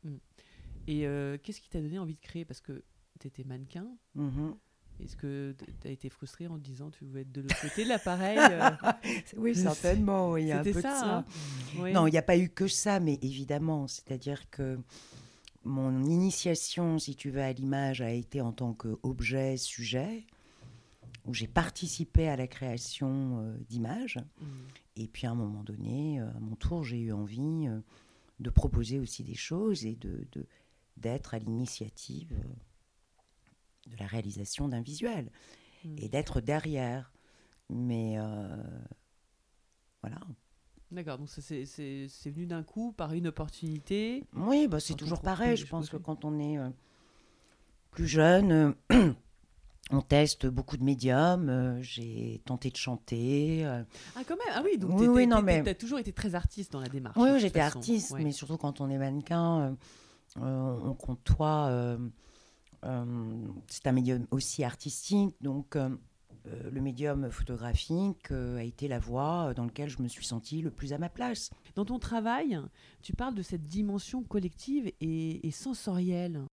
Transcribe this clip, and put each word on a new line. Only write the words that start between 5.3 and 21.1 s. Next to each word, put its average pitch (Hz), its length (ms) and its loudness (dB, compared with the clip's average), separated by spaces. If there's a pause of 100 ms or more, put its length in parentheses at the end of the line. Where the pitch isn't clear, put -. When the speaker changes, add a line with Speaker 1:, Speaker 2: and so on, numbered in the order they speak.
Speaker 1:
t-, - 220 -16
t'as 135 100 -12
été 135 200 -10
frustrée - 380 -14
en 165 100 -10
te 147 60 -12
disant 135 280 -12
tu 147 140 -18
veux 135 160 -10
être 135 100 -12
de 139 100 -8
l'autre 135 180 0
côté 151 240 -4
de 226 60 0
l'appareil, 196 500 2
euh ? 202 300 10 (320)
Speaker 2:
<laughs> 202 360 -6
Oui, 226 160 2
Speaker 1:
Je 170 60 2
sais. 185 40 4
Speaker 2:
certainement, 185 680 4
oui, 160 120 2
il 156 40 2
y 156 40 2
a 143 80 2
un 151 40 0
Speaker 1:
C'était 202 100 2
Speaker 2:
peu 175 60 2
de 175 40 -2
Speaker 1:
ça, 277 160 0
Speaker 2:
ça. 226 200 2
Speaker 1:
hein ? - 60 -4 (540)
Oui. 185 120 -2
Speaker 2:
Non, 180 160 8
il 156 40 6
n'y 160 80 6
a - 20 2
pas 175 160 6
eu 180 120 6
que 190 180 0
ça, 196 320 2
mais 151 240 2
évidemment, 139 640 -2
c'est-à-dire 135 640 -6
que 131 280 -4 (840)
mon 131 400 2
initiation, 170 960 2
si 143 160 -6
tu - 160 -6
veux, 139 100 -2
à 131 100 0
l'image 135 500 0
a 117 100 0
été 120 300 -4
en 117 100 0
tant 117 220 -2
qu'objet, 127 840 -2
sujet, 127 680 -4 (1000)